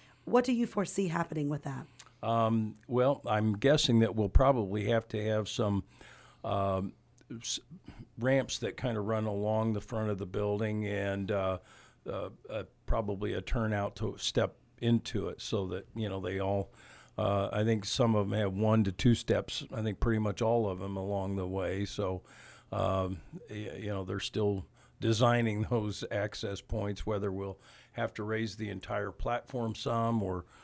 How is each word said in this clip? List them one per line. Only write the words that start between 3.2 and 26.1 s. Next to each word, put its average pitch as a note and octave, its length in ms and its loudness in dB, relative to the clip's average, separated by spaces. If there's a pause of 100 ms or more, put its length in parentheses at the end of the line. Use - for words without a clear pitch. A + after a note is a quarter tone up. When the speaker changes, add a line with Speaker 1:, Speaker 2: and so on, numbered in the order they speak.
Speaker 2:
I'm G#2+ 300 2
guessing B2+ 440 6
that G#2+ 160 4
we'll G#2 120 2
probably G#2+ 580 6
have A2+ 220 2
to G#2+ 160 -4
have G#2+ 240 0
some, G2+ 360 2 (580)
um, G2 520 -2 (460)
s-, - 200 -6 (580)
ramps B2+ 400 2
that G2+ 180 -4
kinda A#2 240 -2
run A2 260 0
along A2 480 0
the G#2 60 -2
front A2 300 -4
of G2 80 -2
the G2 80 -6
building, G#2 600 -2
and, G2 440 -2
uh, F#2+ 280 0 (520)
uh, G2 200 -6 (200)
uh, G#2+ 140 -6 (220)
probably G#2 480 0
a F#2+ 60 -2
turnout G#2 560 0
to G#2+ 220 -4
step - 380 0 (240)
into A2+ 480 2
it, - 120 -10
so G2 280 -2
that, F#2 260 -6
you A2 140 -4
know, F#2+ 120 -4
they F#2+ 200 -4
all, G2 300 0 (460)
uh, G2+ 360 2
I G#2+ 120 0
think A2 200 2
some A#2 300 2
of G#2 120 2
'em G#2 120 -2
have G2+ 160 0
one G#2+ 300 4
to F#2+ 80 0
two A#2+ 220 6
steps, - 580 -2
I A2+ 100 -4
think G#2+ 180 -2
pretty A2+ 180 2
much G#2+ 240 -2
all A2+ 260 2
of F#2 140 -4
'em G2 140 -6
along G2 400 -2
the F#2 100 -2
way. F#2+ 380 -2
So, F#2+ 380 -4 (500)
um, F#2+ 480 0 (280)
y-, G#2+ 300 -8
you G#2+ 100 -6
know, G2 160 -4
they're G2 160 -4
still G#2 460 0 (340)
designing A2+ 600 2
<laughs> - 80 -2
those G#2+ 400 -2